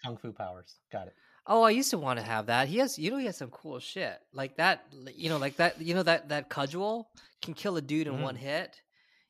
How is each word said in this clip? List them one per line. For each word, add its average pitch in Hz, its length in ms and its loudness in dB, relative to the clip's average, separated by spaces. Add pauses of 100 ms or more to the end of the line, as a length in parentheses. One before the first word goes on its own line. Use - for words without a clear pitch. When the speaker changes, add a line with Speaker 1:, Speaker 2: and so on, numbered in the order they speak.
Speaker 1:
Kung 120 140 -6
Fu 117 140 -10
powers. 90 440 -10 (160)
Got 95 160 -8
it. - 60 -20 (340)
Speaker 2:
Oh, 226 160 6
I 220 80 10
used 262 200 2
to 214 60 0
wanna 127 240 0
have 107 260 -2
that. 123 200 4
He 180 100 -2
has, 254 220 2
you 160 100 0
know, 269 80 -4
he 262 80 -2
has 190 120 -6
some 127 120 -10
cool 135 300 -12
shit. 135 400 -6 (140)
Like 135 240 -8
that, 170 360 2
l-, 135 220 -18
you 160 140 -2
know, 160 80 2
like 139 200 -2
that, 170 240 4
you 170 140 0
know, 185 80 2
that, 160 260 4
that 147 200 -2
cudgel 190 600 -2 (320)
can 165 120 -8
kill 190 240 -2
a 156 40 -2
dude 151 260 -2
in 139 140 -4
one 135 140 -4
Speaker 1:
Mm-hmm. 123 100 -12
Speaker 2:
hit. 151 360 -6 (480)